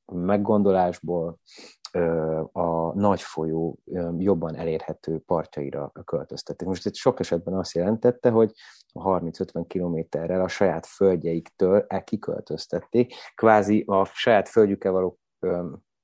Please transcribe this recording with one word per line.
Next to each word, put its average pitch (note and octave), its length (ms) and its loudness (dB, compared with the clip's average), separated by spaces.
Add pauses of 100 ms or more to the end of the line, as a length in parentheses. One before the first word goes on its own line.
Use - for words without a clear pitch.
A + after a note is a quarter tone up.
(120)
meggondolásból, F#2 1300 0 (540)
ö, E2 480 0 (120)
a E2 420 -2
nagy G2+ 280 2
folyó, D#2+ 640 -4
ö, F2 340 -6
jobban E2 380 0
elérhető D#2+ 680 -6
partjaira C#2+ 680 -4 (120)
költöztették. - 640 -8
Most F#2 180 -6
itt G#2 80 -4
sok - 260 0
esetben E2+ 340 -4
azt F#2 200 -6
jelentette, A2+ 560 2
hogy A2+ 220 4 (400)
a - 100 -12
harminc-ötven E2+ 640 -4
kilométerrel E2+ 760 -4
a F#2 60 0
saját E2+ 380 0
földjeiktől F#2 1000 2
el-, F#2 160 -4
kiköltöztették, - 1120 -2 (200)
kvázi G#2+ 520 4
a G2 180 2
saját G#2 440 2
földjükkel G2 440 4
való, F#2 260 0 (200)
ö, F2 280 -2 (380)